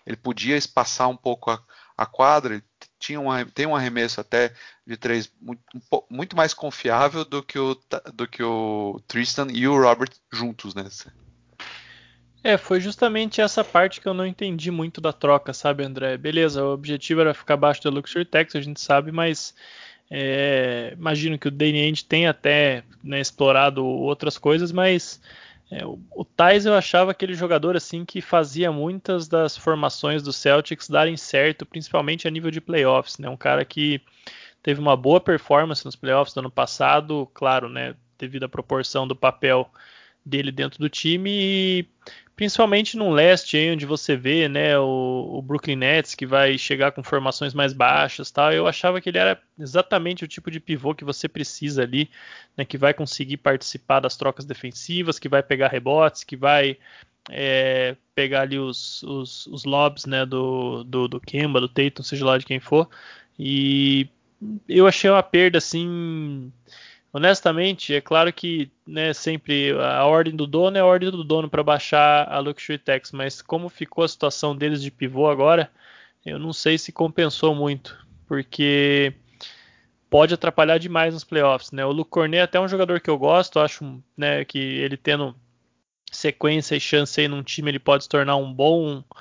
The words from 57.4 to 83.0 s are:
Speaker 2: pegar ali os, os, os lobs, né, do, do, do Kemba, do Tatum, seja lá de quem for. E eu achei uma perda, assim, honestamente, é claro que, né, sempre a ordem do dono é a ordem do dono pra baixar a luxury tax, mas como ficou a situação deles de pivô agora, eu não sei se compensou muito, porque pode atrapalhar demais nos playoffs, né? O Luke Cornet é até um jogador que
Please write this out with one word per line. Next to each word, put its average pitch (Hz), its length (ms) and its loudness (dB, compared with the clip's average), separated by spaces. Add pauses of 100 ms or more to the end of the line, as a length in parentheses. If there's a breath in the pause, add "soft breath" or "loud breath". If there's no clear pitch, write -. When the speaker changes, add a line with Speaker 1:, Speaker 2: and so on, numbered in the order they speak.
Speaker 2:
pegar 139 260 0
ali 135 160 -4
os, - 460 -8
os, 139 440 -10
os 143 160 -14
lobs, 143 420 0
né, 131 200 -2
do, 127 600 -4
do, 123 220 -2
do 123 120 -8
Kemba, 143 400 -2
do 127 100 -2
Tatum, 139 320 -2
seja 139 240 -6
lá 131 120 4
de 127 80 -6
quem 131 140 -6
for. 156 300 2 (480 loud breath)
E 139 720 2 (600)
eu 185 200 8
achei 190 220 4
uma 196 140 6
perda, 180 360 4
assim, 160 920 -6 (600 soft breath)
honestamente, 175 800 0
é 143 80 0
claro 165 320 2
que, 160 380 -6 (140)
né, 156 280 -4
sempre 143 580 -2
a 135 320 0
ordem 160 320 4
do 151 120 -4
dono 175 280 2
é 196 40 2
a 185 60 4
ordem 185 260 4
do 175 120 -8
dono 156 240 0
pra 151 160 0
baixar 147 640 4
a 143 120 -4
luxury 143 400 -6
tax, - 320 -4
mas 135 300 -8
como 170 280 -6
ficou - 340 -4
a 165 40 4
situação 147 480 -4
deles 147 260 -4
de 139 100 -10
pivô 135 380 0
agora, 147 420 4 (540 soft breath)
eu 147 140 -10
não 160 120 -8
sei 160 260 0
se - 140 -10
compensou 160 640 0
muito, 143 420 -6 (320)
porque 143 840 0 (960 loud breath)
pode 156 240 6
atrapalhar 165 440 2
demais 165 360 0
nos 160 100 -12
playoffs, 139 480 2
né? 135 140 -4
O 139 60 0
Luke 151 180 -4
Cornet 165 300 0
é 180 40 4
até 180 160 2
um 190 80 0
jogador 185 320 0
que - 100 -4